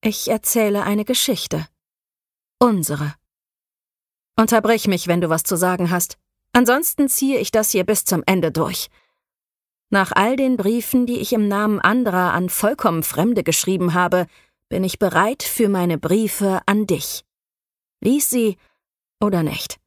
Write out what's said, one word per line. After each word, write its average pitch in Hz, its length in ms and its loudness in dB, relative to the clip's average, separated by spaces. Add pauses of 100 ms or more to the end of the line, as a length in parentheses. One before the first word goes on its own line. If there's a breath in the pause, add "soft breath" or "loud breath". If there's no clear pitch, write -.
Ich - 260 -2
erzähle 214 560 0
eine 208 220 0
Geschichte. - 600 -2 (920)
Unsere. 151 560 0 (1200)
Unterbrich 220 540 2
mich, 175 180 -2
wenn 175 140 2
du 170 80 -2
was 160 140 0
zu - 120 -2
sagen 180 360 0
hast. - 260 -4 (340)
Ansonsten 254 560 2
ziehe 269 320 0
ich - 120 -4
das 220 200 0
hier 180 140 0
bis 208 180 0
zum - 220 0
Ende 165 260 0
durch. - 380 -4 (1000)
Nach 196 220 0
all 226 240 2
den 262 220 0
Briefen, 233 480 0
die 240 140 -4
ich - 120 -4
im 214 160 2
Namen 208 320 0
anderer 190 540 2
an 180 160 0
vollkommen 202 540 0
Fremde 208 400 0
geschrieben 175 500 0
habe, 180 340 0 (400 soft breath)
bin 185 160 -2
ich 185 160 -4
bereit 196 440 0
für - 260 0
meine 175 280 0
Briefe 196 680 0
an 202 220 0
dich. - 360 -4 (800)
Lies 277 280 2
sie 226 280 0 (640)
oder 190 220 0
nicht. - 440 -6